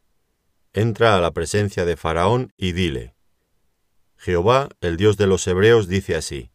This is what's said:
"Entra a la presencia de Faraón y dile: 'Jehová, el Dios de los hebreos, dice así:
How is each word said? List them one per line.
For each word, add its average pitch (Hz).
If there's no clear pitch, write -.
"Entra 113
a 92
la 85
presencia 98
de 85
Faraón 92
y 92
dile: 71
'Jehová, 101
el 85
Dios 101
de 101
los 95
hebreos, 101
dice 92
así: 73